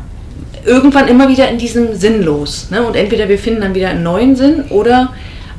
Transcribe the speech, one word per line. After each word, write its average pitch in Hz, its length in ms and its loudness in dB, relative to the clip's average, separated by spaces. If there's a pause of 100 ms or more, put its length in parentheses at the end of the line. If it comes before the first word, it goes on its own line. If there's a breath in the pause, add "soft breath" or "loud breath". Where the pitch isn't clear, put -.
(640)
irgendwann 269 420 4
immer 262 220 6
wieder 262 200 4
in 233 80 -4
diesem 233 380 -2
Sinnlos, 170 760 -2
ne? 214 160 -2
Und 226 100 -4
entweder 202 340 -2
wir 202 100 2
finden 220 220 -2
dann 190 140 -4
wieder 185 140 -2
einen 170 140 -4
neuen 214 320 2
Sinn 277 340 2
oder, 247 400 2 (500 loud breath)